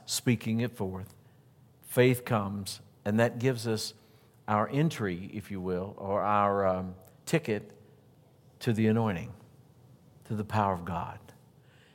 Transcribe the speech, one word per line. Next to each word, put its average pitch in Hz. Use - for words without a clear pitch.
speaking 113
it 120
forth, 95
faith 123
comes, 101
and 107
that 120
gives 117
us 110
our 107
entry, 104
if -
you 95
will, 92
or 98
our, 101
um, 92
ticket 113
to 117
the 110
anointing, 110
to 120
the 107
power 104
of 87
God. 87